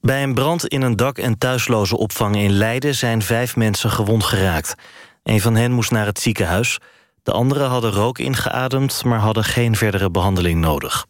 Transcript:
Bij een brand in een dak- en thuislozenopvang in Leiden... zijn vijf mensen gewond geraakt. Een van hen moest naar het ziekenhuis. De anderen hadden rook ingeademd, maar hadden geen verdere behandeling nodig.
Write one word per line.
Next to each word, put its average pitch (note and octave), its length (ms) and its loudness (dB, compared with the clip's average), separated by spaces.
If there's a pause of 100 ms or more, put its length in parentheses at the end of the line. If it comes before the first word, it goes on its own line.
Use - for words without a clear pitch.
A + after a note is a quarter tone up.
Bij C3+ 220 0
een C3+ 120 -2
brand D3+ 320 0
in C#3 160 -2
een A#2+ 140 2
dak- B2+ 220 0
en A#2 200 0
thuislozenopvang A2 960 0
in G2+ 160 2
Leiden... A#2+ 420 0
zijn A2+ 280 0
vijf A#2 340 -2
mensen A2 340 0
gewond A2 340 0
geraakt. F#2 500 0 (480)
Een A2 180 2
van A2+ 160 2
hen A#2+ 160 2
moest A#2+ 180 0
naar G#2+ 160 0
het G#2 140 -4
ziekenhuis. G#2 580 0 (440)
De - 100 -4
anderen C3+ 360 0
hadden A#2+ 220 0
rook G#2+ 280 0
ingeademd, C3 840 -2
maar A#2+ 140 2
hadden G#2+ 260 0
geen A#2 320 0
verdere G2 340 0
behandeling F2 500 2
nodig. D#2 500 -2